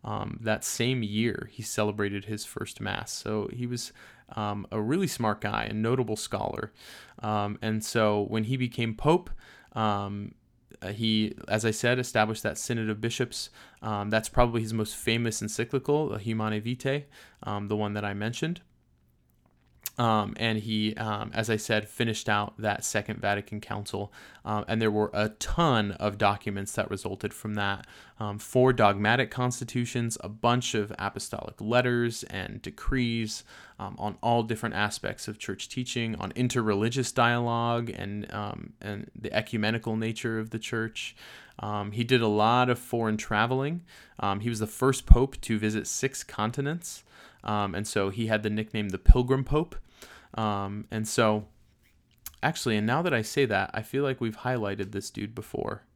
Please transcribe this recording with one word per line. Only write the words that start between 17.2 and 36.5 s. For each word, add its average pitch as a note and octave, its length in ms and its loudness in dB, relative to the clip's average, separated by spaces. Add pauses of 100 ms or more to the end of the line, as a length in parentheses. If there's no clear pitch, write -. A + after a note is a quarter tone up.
um, G2+ 240 -4
the G#2 100 0
one G#2 180 0
that G#2 100 -2
I G2+ 100 -2
mentioned. A#2+ 460 -4 (1400)
Um, A2 380 2
and A2+ 220 0
he, G#2+ 380 0
um, G#2+ 360 -4
as A2 160 0
I A2 80 4
said, G#2+ 320 0
finished A2+ 400 -2
out G#2 300 0
that G#2+ 260 -2
Second G#2 340 -4
Vatican G2+ 420 -2
Council. G2+ 520 -6 (320)
Um, G#2 240 -2
and A2+ 120 0
there A2 100 6
were G#2+ 240 2
a G#2+ 160 2
ton A2+ 640 2
of G#2 260 -2
documents G2+ 540 0
that - 180 -2
resulted G2 420 -6
from G#2 220 -8
that. G2+ 320 -2 (340)
Um, G#2 180 -4
four B2+ 360 6
dogmatic A2 560 6
constitutions, B2 920 -2
a - 80 -10
bunch A#2+ 460 2
of G#2 240 0
apostolic - 640 -6
letters A#2+ 640 2
and G2+ 360 -8
decrees, A#2 840 -2 (340)
um, G2 200 -8
on G2+ 240 -6
all A#2 200 4
different A2+ 320 -4
aspects G#2 540 -4
of G#2 100 -10
church - 300 -8
teaching, A#2 480 -4
on F#2+ 160 -6
interreligious A#2 840 2